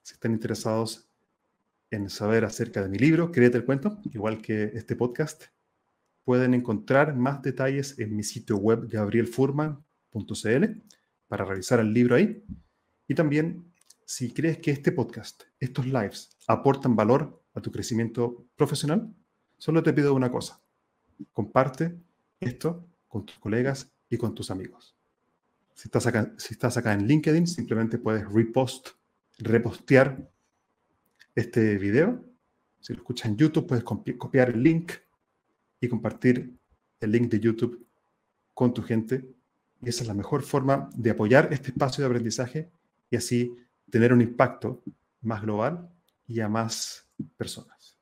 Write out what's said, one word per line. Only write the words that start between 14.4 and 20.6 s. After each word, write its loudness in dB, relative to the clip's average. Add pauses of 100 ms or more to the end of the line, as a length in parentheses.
que -2
este 0
podcast, -6 (160)
estos -6
lives, -6 (100)
aportan 2
valor 4 (140)
a -10
tu -10
crecimiento -4 (100)
profesional, -2 (440)
solo 2
te 4
pido 4
una 2
cosa. -8 (720)